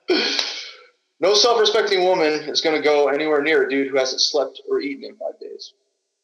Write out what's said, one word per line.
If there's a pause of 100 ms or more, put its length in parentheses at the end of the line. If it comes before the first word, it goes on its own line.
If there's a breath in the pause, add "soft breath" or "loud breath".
(1200 loud breath)
No
self-respecting
woman
is
gonna
go
anywhere
near
a
dude
who
hasn't
slept
or
eaten
in
five
days. (520)